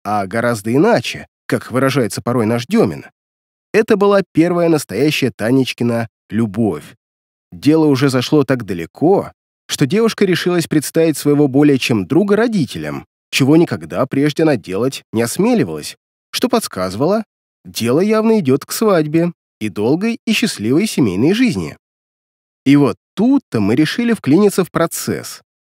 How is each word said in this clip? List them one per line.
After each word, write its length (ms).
а 220
гораздо 480
иначе, 520
как 260
выражается 480
порой 260
наш 200
Демин. 400
Это 240
была 260
первая 360
настоящая 640
Танечкина 760
любовь. 640
Дело 360
уже 240
зашло 340
так 200
далеко, 680
что 200
девушка 400
решилась 400
представить 500
своего 320
более 300
чем 280
друга 300
родителям, 680
чего 260
никогда 500
прежде 360
она 140
делать 460
не 100
осмеливалась, 760
что 180
подсказывало, 760
дело 360
явно 400
идет 260
к 60
свадьбе 600
и 100
долгой 560
и 60
счастливой 540
семейной 460
жизни. 440
И 100
вот 200
тут-то 460
мы 140
решили 380
вклиниться 520
в 60
процесс. 720